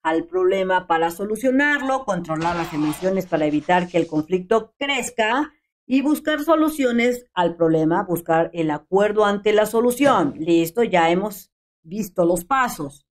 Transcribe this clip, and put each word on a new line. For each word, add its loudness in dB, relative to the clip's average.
al -2
problema 0
para 0
solucionarlo, 0
controlar -4
las -6
emociones -2
para -2
evitar 0
que -2
el 0
conflicto -2
crezca -2
y 2
buscar -2
soluciones 0
al 0
problema, 2
buscar 0
el -2
acuerdo 2
ante 0
la 4
solución. 2
Listo, 0
ya 2
hemos -4
visto -4
los 0
pasos. -4